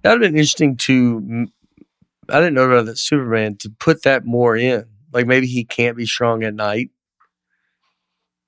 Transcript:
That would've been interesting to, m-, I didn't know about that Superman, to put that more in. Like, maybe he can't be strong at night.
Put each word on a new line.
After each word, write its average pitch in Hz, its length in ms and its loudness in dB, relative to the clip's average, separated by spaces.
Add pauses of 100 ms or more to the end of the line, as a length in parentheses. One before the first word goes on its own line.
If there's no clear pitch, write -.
That 104 120 4
would've 240 80 2
been 170 140 2
interesting 151 420 2
to, 123 400 2 (120)
m-, 117 240 -6 (720)
I 143 120 2
didn't 165 160 2
know 131 160 4
about 120 160 4
that 113 100 -10
Superman, 113 600 -2
to 104 120 -14
put 160 320 -2
that 131 240 2
more 120 320 0
in. 120 280 -2 (260)
Like, 123 160 0
maybe 127 180 2
he 123 180 -4
can't 120 320 -2
be 117 120 -8
strong 113 360 -2
at 107 120 -6
night. 107 340 -4 (1600)